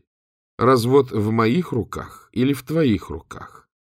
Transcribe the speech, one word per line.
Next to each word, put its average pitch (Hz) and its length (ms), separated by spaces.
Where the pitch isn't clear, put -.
"Развод 127 520
в 107 200
моих 113 400
руках - 600
или 131 220
в 139 80
твоих 147 480
руках? - 580